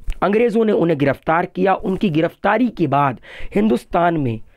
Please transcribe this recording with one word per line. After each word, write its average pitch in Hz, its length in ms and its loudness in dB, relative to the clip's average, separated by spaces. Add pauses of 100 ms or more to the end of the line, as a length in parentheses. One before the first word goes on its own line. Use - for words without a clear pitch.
(220)
अंग्रेज़ों 220 420 2
ने 214 80 2
उन्हें 170 260 2
गिरफ्तार 147 480 0
किया। 190 280 0
उनकी 190 360 -2
गिरफ्तारी 202 580 0
के 170 180 -2
बाद 139 340 0 (340)
हिंदुस्तान 196 640 0
में 120 240 -4 (160)